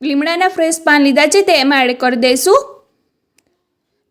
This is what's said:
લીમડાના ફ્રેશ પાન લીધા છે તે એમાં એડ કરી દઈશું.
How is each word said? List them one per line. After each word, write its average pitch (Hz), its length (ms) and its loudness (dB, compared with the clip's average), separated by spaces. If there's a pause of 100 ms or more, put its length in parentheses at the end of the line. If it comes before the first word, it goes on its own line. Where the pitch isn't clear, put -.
લીમડાના 311 460 -2
ફ્રેશ 330 360 -2
પાન 294 180 2
લીધા 277 240 2
છે 339 160 2
તે 392 160 0
એમાં 269 260 0
એડ 247 140 -4
કરી 254 180 -2
દઈશું. 262 400 0 (1500)